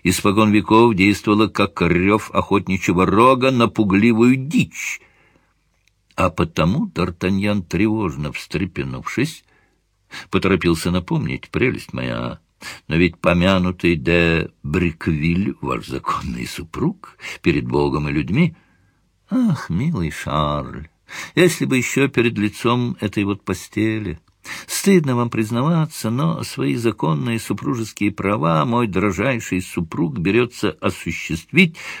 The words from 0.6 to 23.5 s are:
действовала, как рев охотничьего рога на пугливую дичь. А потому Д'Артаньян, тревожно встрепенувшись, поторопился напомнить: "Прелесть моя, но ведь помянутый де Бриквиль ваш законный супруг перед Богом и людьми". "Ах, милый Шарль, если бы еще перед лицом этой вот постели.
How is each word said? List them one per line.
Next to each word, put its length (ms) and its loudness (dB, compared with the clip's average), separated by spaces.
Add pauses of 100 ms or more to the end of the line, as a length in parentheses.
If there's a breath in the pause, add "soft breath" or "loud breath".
действовала, 520 4
как 340 -2
рев 500 2
охотничьего 760 0
рога 460 4
на 180 2
пугливую 680 4
дичь. 640 -2 (1160 soft breath)
А 140 0
потому 580 0
Д'Артаньян, 760 -2
тревожно 680 -2
встрепенувшись, 1120 -6 (880 loud breath)
поторопился 600 0
напомнить: 580 -4
"Прелесть 440 -2
моя, 460 -6 (480 loud breath)
но 80 -2
ведь 240 2
помянутый 760 2
де 560 2 (100)
Бриквиль 1000 0
ваш 260 -6
законный 580 -6
супруг 720 -6 (240 loud breath)
перед 260 0
Богом 420 0
и 20 -2
людьми". 440 0 (760 soft breath)
"Ах, 420 0
милый 400 -2
Шарль, 760 -4 (440 loud breath)
если 320 2
бы 120 0
еще 300 0
перед 300 0
лицом 640 0
этой 240 -2
вот 200 -4
постели. 760 -4 (480 loud breath)